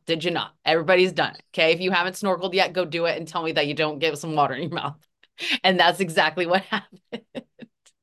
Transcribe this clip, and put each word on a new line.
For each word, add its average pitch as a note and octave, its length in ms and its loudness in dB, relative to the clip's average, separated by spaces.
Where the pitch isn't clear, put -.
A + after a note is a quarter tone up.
Did E3 160 -2
you F3 80 -2
not? B2 220 -4
Everybody's E3+ 480 4
done C#3+ 220 -2
it. - 80 -20
Okay. E3 180 4
If E3+ 80 0
you F#3 100 -2
haven't F3+ 240 0
snorkeled F#3 400 -2
yet, F3+ 180 2
go F3+ 120 -2
do E3 220 -4
it E3 100 0
and D#3+ 100 -8
tell E3+ 160 -6
me D#3+ 100 -4
that D3+ 140 0
you C#3+ 80 -4
don't D3+ 240 -2
get D#3 200 -2
some D#3+ 160 -6
water C#3 200 2
in C3+ 80 -6
your D#3+ 100 -6
mouth. D3 280 -6
<laughs> - 640 -8
And F#3 160 2
that's F3 220 4
exactly E3 460 0
what F#3 160 2
<laughs> - 80 -12
happened. G3+ 300 -8